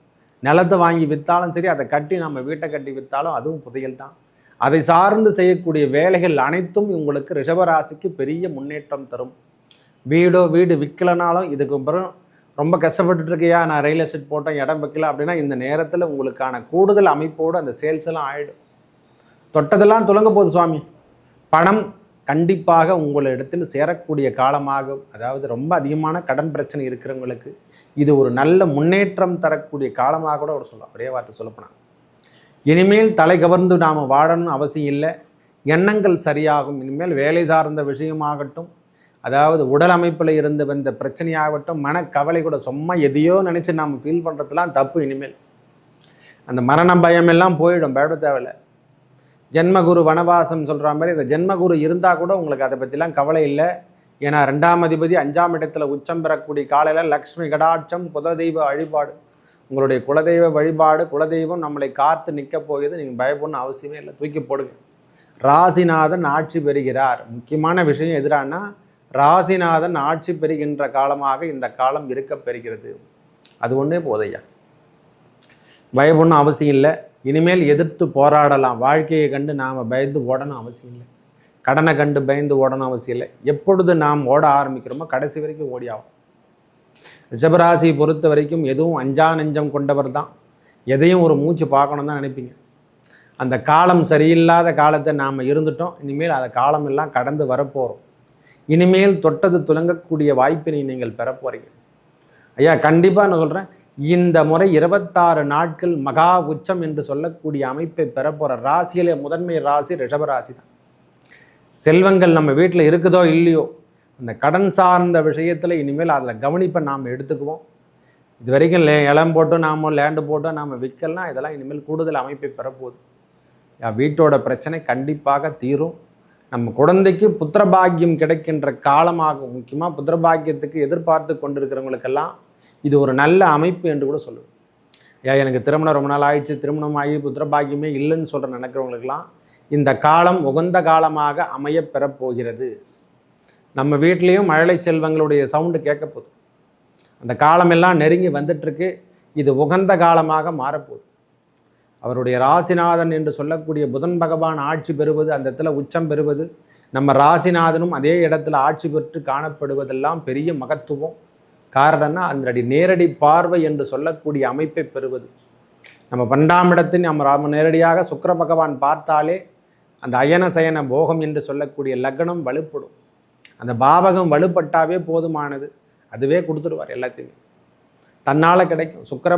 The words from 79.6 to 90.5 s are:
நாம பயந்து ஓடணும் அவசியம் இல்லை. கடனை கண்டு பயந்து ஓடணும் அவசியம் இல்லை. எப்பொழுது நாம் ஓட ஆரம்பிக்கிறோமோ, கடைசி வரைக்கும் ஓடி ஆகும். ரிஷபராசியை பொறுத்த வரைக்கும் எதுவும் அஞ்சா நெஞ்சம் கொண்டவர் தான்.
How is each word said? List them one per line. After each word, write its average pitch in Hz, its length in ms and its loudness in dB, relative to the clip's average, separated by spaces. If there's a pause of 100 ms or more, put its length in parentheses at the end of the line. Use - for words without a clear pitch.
நாம 131 220 -8 (100)
பயந்து 139 280 -2
ஓடணும் 131 380 -6
அவசியம் 120 360 -20
இல்லை. 120 120 -20 (580)
கடனை 156 360 4
கண்டு 143 280 0
பயந்து 143 340 0
ஓடணும் 131 260 -2
அவசியம் 120 280 -6
இல்லை. 123 120 -8 (240)
எப்பொழுது 180 400 2 (100)
நாம் 147 240 2
ஓட 143 180 4 (140)
ஆரம்பிக்கிறோமோ, 135 560 -6
கடைசி 156 260 -6
வரைக்கும் 151 360 -10
ஓடி 123 180 -12
ஆகும். - 180 -18 (1200)
ரிஷபராசியை 160 680 4
பொறுத்த 156 320 0
வரைக்கும் 151 400 0
எதுவும் 156 300 -2
அஞ்சா 139 320 2
நெஞ்சம் 151 420 -4
கொண்டவர் 139 420 -2
தான். 151 100 -8 (640)